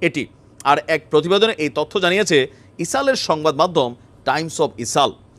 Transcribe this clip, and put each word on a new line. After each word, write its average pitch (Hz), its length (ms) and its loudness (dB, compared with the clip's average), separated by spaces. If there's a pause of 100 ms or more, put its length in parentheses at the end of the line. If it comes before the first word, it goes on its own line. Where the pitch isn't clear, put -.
এটি। 156 260 -4 (380)
আর 143 220 4
এক 156 240 -2
প্রতিবেদনে 190 480 2
এই 151 100 -2
তথ্য 151 320 -4
জানিয়েছে 175 480 2 (300)
ইসরায়েলের 269 380 0
সংবাদ 156 380 0
মাধ্যম 151 400 0 (300)
টাইমস 156 360 -4
অফ 139 180 0
ইসরায়েল। 120 340 0 (260)